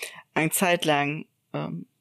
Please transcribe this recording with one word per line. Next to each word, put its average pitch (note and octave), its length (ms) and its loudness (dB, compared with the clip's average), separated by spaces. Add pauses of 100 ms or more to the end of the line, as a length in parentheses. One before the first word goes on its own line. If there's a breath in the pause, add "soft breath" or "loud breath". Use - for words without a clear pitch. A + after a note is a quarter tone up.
(340 loud breath)
eine D#3+ 160 2
Zeit F3 340 2
lang, D3 420 2 (260)
ähm, D#3 340 -6 (140)